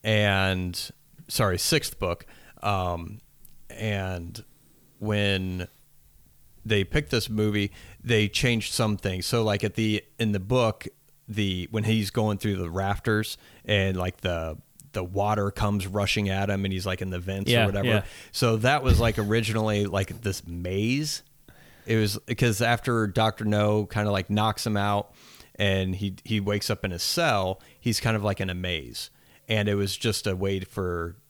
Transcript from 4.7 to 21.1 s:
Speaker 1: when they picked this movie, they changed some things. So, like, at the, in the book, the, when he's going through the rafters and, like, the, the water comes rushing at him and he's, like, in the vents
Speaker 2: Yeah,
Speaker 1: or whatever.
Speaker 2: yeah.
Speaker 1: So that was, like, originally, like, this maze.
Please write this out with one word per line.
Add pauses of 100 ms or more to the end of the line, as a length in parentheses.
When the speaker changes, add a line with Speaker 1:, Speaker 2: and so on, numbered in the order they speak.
Speaker 1:
when (960)
they
picked
this
movie, (320)
they
changed
some
things.
So,
like,
at
the, (140)
in
the
book, (400)
the,
when
he's
going
through
the
rafters (280)
and,
like,
the, (360)
the
water
comes
rushing
at
him
and
he's,
like,
in
the
vents
Speaker 2:
Yeah,
Speaker 1:
or
whatever.
Speaker 2:
yeah. (280)
Speaker 1:
So
that
was,
like,
originally,
like,
this
maze. (640)